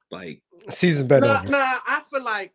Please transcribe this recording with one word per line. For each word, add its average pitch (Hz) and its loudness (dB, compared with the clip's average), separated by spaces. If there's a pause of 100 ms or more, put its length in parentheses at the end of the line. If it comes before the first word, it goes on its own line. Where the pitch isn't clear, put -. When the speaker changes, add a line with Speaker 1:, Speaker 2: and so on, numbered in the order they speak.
Speaker 1:
like 85 -14 (300)
Speaker 2:
Season's 151 0
been 135 6
Speaker 3:
Nah, 110 2
Speaker 2:
over. 95 -8
Speaker 3:
nah, 269 0
I 285 -2
feel 269 -6
like, 208 -6